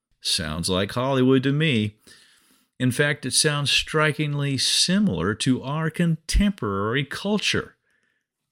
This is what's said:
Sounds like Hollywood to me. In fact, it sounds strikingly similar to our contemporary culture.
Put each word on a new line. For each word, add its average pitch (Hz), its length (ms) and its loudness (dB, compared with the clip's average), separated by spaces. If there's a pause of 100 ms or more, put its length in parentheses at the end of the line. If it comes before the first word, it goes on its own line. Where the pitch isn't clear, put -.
(220)
Sounds 82 480 -4
like 95 220 0
Hollywood 131 520 2
to 139 80 0
me. 135 460 0 (800)
In 127 120 2
fact, 147 340 -2
it 123 80 -6
sounds 147 360 0
strikingly 147 880 0
similar 120 800 0
to 127 260 0
our 156 280 -4
contemporary 143 1120 0
culture. - 720 -4 (760)